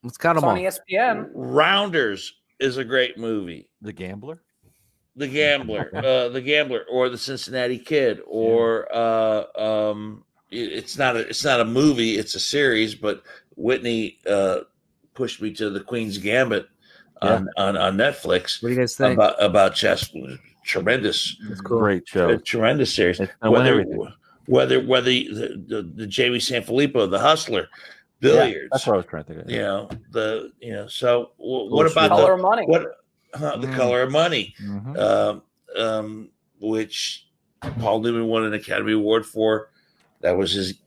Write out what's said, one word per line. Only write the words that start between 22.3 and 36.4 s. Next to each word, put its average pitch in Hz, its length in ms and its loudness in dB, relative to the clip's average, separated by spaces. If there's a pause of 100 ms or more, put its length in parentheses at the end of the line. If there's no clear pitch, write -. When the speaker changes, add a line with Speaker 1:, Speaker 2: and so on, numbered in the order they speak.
Speaker 3:
tremendous 120 580 0
series. 90 240 2
Speaker 4:
It's 95 120 -2 (100)
gonna 110 100 4
win 120 120 8
Speaker 3:
Whether, 120 180 4
Speaker 4:
everything. - 320 -6 (320)
Speaker 3:
whether, 131 400 4
whether 123 260 2
the, 117 560 -4
the, 110 140 -6 (140)
the 110 120 -10
Jamie 123 320 0
Sanfilippo, 123 720 0
The 98 80 0
Hustler, 120 480 0 (540)
Speaker 4:
Yeah, 127 100 6
Speaker 3:
billiards. 92 400 2
Speaker 4:
that's 131 160 -2
what 117 60 2
I 98 40 2
was 87 80 -2
trying 78 200 -10
to 80 80 -16
think 80 120 -14
of. 120 60 -10
Speaker 3:
You 117 80 -4
know, 101 300 -4 (220)
the, 110 400 -4 (100)
you 117 100 -14
know, 107 160 -10
so 120 500 0
w-, 120 260 -6
Speaker 4:
Little 117 140 -2
Speaker 3:
what 160 140 4
about 160 140 4
Speaker 4:
Street 151 40 4
Speaker 2:
Color 180 180 6
Speaker 3:
the, 190 60 6
Speaker 2:
of 180 80 0
Money. 202 240 2
Speaker 3:
what, 165 160 4 (520)
uh, 143 240 -6
The 131 100 -6
Speaker 4:
Mm. 131 80 -6
Speaker 3:
Color 123 280 2
of 131 80 -2
Money, 151 520 0
Speaker 4:
Mm-hmm. 101 340 -8
Speaker 3:
um, 104 440 2 (360)
um, 110 520 -4 (320)